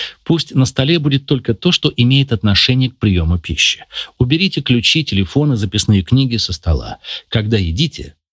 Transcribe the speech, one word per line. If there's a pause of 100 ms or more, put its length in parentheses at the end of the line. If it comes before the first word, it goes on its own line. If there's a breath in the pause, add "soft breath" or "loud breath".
(240 loud breath)
Пусть
на
столе
будет
только
то,
что
имеет
отношение
к
приему
пищи. (320 loud breath)
Уберите
ключи,
телефоны,
записные
книги
со
стола. (300 loud breath)
Когда
едите, (180)